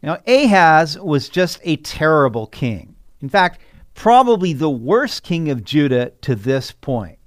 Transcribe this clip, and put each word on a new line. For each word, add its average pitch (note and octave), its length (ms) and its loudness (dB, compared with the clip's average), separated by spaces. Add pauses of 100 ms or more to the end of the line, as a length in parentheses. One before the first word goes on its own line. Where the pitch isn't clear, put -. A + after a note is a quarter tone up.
Now, D#3 240 -6
Ahaz F3+ 720 4
was D3+ 300 -2
just F3+ 340 -4
a D#3 140 -4
terrible C#3 720 0
king. - 480 -8 (240)
In C#3 80 -10
fact, F#3 320 0 (340)
probably A3+ 580 2
the D3+ 180 -2
worst D3+ 520 -2
king E3 260 -4
of B2 160 -6
Judah C3 460 0 (120)
to C3+ 120 -2
this B2 380 -6
point. G#2+ 540 -10